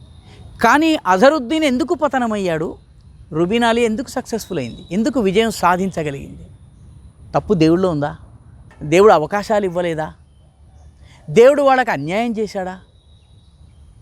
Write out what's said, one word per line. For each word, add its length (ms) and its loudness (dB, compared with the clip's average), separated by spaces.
కానీ 360 4
అజరుద్దీన్ 560 2
ఎందుకు 300 0
పతనమయ్యాడు, 840 -2
రుబీనా 380 0
అలీ 120 2
ఎందుకు 280 -2
సక్సెస్ఫుల్ 500 -8
అయింది, 220 -10
ఎందుకు 280 -2
విజయం 320 2
సాధించగలిగింది? 960 -4
తప్పు 180 0
దేవుళ్ళో 360 2
ఉందా? 260 -4
దేవుడు 300 6
అవకాశాలు 520 0
ఇవ్వలేదా? 480 -6
దేవుడు 320 6
వాళ్ళకి 300 2
అన్యాయం 480 -4
చేశాడా? 400 -8